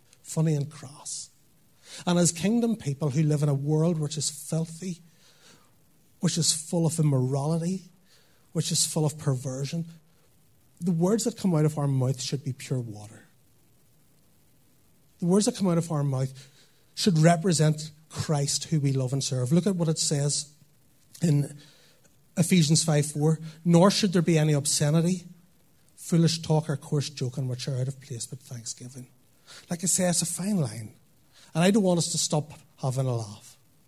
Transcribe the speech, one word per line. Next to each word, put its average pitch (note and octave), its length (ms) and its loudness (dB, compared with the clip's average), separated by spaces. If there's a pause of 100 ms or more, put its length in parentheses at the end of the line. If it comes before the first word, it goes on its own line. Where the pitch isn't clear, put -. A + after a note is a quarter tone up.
(240)
funny D#3+ 320 0
and C#3 120 -2
crass. - 640 -14 (760)
And F3 100 4
as F3 140 4
kingdom A#3 440 0
people C#3+ 360 -2
who D3+ 100 0
live D3 220 2
in D3 60 2
a C#3 40 2
world D#3 460 0
which D3 180 -6
is - 140 -4
filthy, E3 720 -8 (1200)
which E3+ 180 -2
is - 120 0
full E3 360 -2
of - 100 -2
immorality, D3+ 920 -2 (640)
which D#3+ 180 -2
is D3+ 160 0
full D#3 180 -2
of - 140 -4
perversion, C3+ 640 -4 (960)
the F3+ 100 -2
words F#3 340 2
that - 120 -4
come F#3 160 0
out D3+ 120 4
of D3+ 120 0
our C#3+ 100 -2
mouth C3 320 0
should - 240 -6
be C3 100 -6
pure - 260 -6
water. G#2 460 -12 (1900)
The F#3 60 -2
words G3 220 4
that A#3+ 100 -2
come G3 100 0
out E3+ 100 2
of E3 140 -2
our D3 100 -2
mouth C3+ 320 -2 (600)
should E3 240 2
represent D#3+ 720 4 (160)
Christ, - 580 -2
who D#3+ 140 0
we C#3 140 0
love C3 180 -2
and C3+ 100 -2
serve. B2+ 300 -2
Look E3+ 160 4
at G3 80 0
what E3 140 0
it D#3 100 -2
says C#3+ 480 -2 (760)
in C#3+ 360 2 (800)
Ephesians E3 480 4
five D3 200 2
four. D#3 360 0 (240)
Nor F3 260 8
should G3 220 0
there F#3 80 4
be D#3+ 160 4
any D3+ 160 4
obscenity D#3+ 720 0 (840)
foolish E3 320 4
talk D#3 280 0
or C#3+ 80 0
coarse - 320 -4
joking, B2+ 380 -6
which B2 200 -6
are C3+ 100 -4
out B2+ 100 -2
of - 140 -10
place, A#2 240 -12
but - 140 -14
thanksgiving. B2 680 -16 (640)
Like E3+ 140 -6
I F#3 40 -2
say, F3+ 220 2
it's E3+ 120 0
a E3 40 -2
fine G3 320 -4
line. A2+ 360 -4 (600)
And D#3+ 100 2
I F#3+ 80 6
don't G#3 120 4
want F3 160 4
us E3 120 -2
to E3 60 -4
stop - 340 -2 (300)
having C3 240 -2
a B2+ 100 -2
laugh. G#2 420 -10 (300)